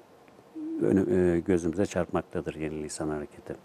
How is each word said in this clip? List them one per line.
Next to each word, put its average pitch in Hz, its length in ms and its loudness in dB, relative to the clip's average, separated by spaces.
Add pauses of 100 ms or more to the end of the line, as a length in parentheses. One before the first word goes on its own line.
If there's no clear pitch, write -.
(800)
önü-, 90 540 4
e, 85 40 2
gözümüze 85 460 2
çarpmaktadır 85 720 -2
yeni 76 280 -6
lisan 76 260 -6
hareketi. 76 560 -8